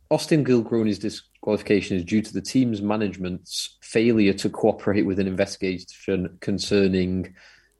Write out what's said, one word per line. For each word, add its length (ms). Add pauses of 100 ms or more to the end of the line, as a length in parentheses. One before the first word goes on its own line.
Austin 360
Gilgronis 540
disqualification 1000
is 80
due 160
to 120
the 80
team's 400
management's 1000
failure 520
to 160
cooperate 560
with 140
an 80
investigation 1120
concerning, 960 (440)